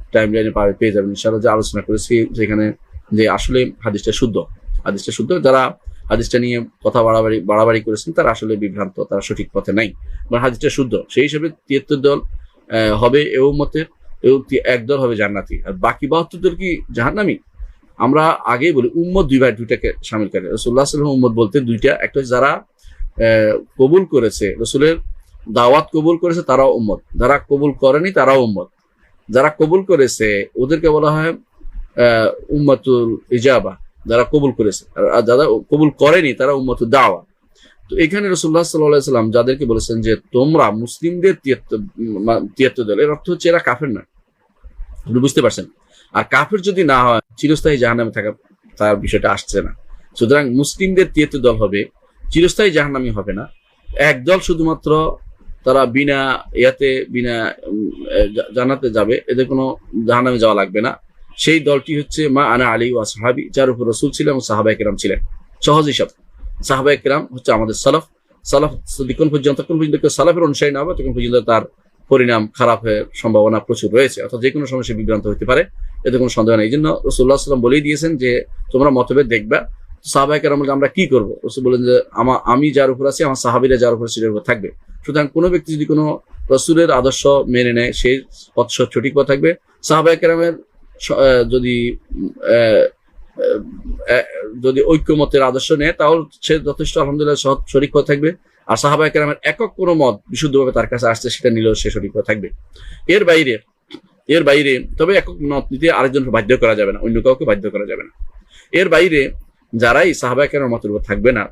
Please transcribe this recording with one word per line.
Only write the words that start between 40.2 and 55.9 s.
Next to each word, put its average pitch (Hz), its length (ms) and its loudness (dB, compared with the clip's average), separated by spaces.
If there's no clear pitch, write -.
তোমরা 131 400 2
মুসলিমদের 170 640 -2
তিয়াত্তর, 123 340 -4
মা-, 107 560 -2
তিয়াত্তর 131 280 0
দল, 104 160 -2
এর 147 100 2
অর্থ 151 200 -6
হচ্ছে 175 200 -2
এরা 170 100 4
কাফের 131 300 -4
না, 98 120 -6
আপনি 120 140 -2
বুঝতে 135 220 2
পারছেন? - 240 0
আর 110 160 0
কাফের 147 320 0
যদি 185 220 0
না 135 200 4
হয় 120 160 2
চিরস্থায়ী 147 400 0
জাহান্নামে 117 340 0
থাকা 107 200 -4
তার 107 180 2
বিষয়টা 101 360 0
আসছে 98 300 -4
না। 82 140 -8
সুতরাং 143 300 2
মুসলিমদের 180 640 0
তিয়াত্তর 147 260 0
দল 120 160 2
হবে, 101 300 -2
চিরস্থায়ী 180 420 2
জাহান্নামী 143 380 -2
হবে 101 240 -6
না। 104 140 -10
একদল 143 440 2
শুধুমাত্র 160 800 -2
তারা 131 220 4
বিনা 135 580 -2